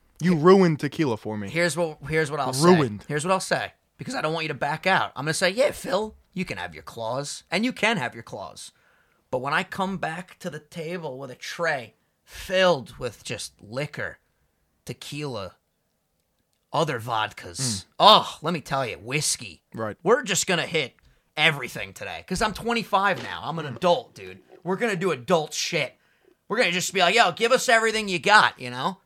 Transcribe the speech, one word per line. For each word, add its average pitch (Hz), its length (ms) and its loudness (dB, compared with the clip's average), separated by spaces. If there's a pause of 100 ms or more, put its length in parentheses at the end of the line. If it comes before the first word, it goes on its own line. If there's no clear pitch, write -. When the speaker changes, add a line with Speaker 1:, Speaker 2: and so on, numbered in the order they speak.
(200)
Speaker 1:
You 180 140 4
ruined 170 460 8
tequila 143 360 0
for 107 200 -8
me. 101 120 -8
Speaker 2:
Here's 170 280 0
what, 160 220 -4 (100)
here's 156 200 0
what 147 120 -4
I'll 131 120 -2
Speaker 1:
Ruined. 143 500 6
Speaker 2:
say. - 60 -20
Here's 147 160 -2
what 185 60 0
I'll 190 80 2
say, 123 340 -4 (260)
because 254 180 -10
I 254 40 -6
don't 156 120 -2
want 165 120 -2
you 156 40 -4
to 147 60 -6
back 151 320 -4
out. 151 280 2
I'm 135 120 -8
gonna 156 80 0
say, 185 160 2
"Yeah, 240 200 2
Phil, 208 460 -4 (160)
you 185 120 -4
can 117 140 -8
have 87 160 -10
your 76 80 -16
claws, 123 680 -8
and 190 120 0
you 254 80 0
can 220 260 0
have 123 160 -4
your 113 100 -16
claws." - 480 -14 (580)
But - 80 -2
when 135 140 -6
I 170 100 2
come 190 360 -6
back 160 420 -10
to - 100 -12
the 151 80 -12
table 160 600 -10
with 135 120 -12
a 123 60 -18
tray 147 580 -4 (300)
filled 180 720 0
with 127 260 -8
just - 360 -8
liquor, 113 580 -8 (680)
tequila, 127 680 -10 (1160)
other 147 280 -2
vodkas, 107 600 -6
Speaker 1:
Mm. 113 240 -4 (140)
Speaker 2:
oh, 190 440 8
let 160 100 -2
me 165 80 -6
tell 135 260 -4
you, 98 120 -8
whiskey. 113 640 -6 (120)
Speaker 1:
Right. 110 280 -6
Speaker 2:
We're 240 200 4
just 196 240 0
gonna 165 200 0
hit 143 300 -2 (400)
everything 131 560 0
today, 90 340 -12
'cause 185 160 -2
I'm 214 100 0
twenty-five 202 680 0
now. 92 220 -8
I'm 147 140 -6
an 156 80 -6
adult, 143 480 0
dude. 95 260 -16 (240)
We're 185 120 -2
gonna 208 200 -2
do 175 160 0
adult 147 420 0
shit. - 400 -4 (540)
We're 202 100 -4
gonna 190 140 2
just 175 200 -2
be 190 80 0
like, 180 140 4
"Yo, 214 180 6
give 226 200 0
us - 160 4
everything 220 400 4
you 180 100 0
got," 185 400 4
you 123 120 -10
know? 139 360 -6